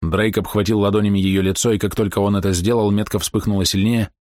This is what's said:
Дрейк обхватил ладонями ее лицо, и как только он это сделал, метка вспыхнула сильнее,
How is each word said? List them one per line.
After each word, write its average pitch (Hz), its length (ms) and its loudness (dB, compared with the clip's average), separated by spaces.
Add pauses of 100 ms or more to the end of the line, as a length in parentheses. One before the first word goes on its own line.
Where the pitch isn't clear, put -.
Дрейк 95 340 0
обхватил 104 440 0
ладонями 101 360 2
ее 95 240 2
лицо, 95 300 0
и 104 80 0
как 101 160 -2
только 101 240 -2
он 101 160 2
это 95 160 0
сделал, 104 400 0
метка 104 260 -2
вспыхнула 98 480 -2
сильнее, 110 460 0 (160)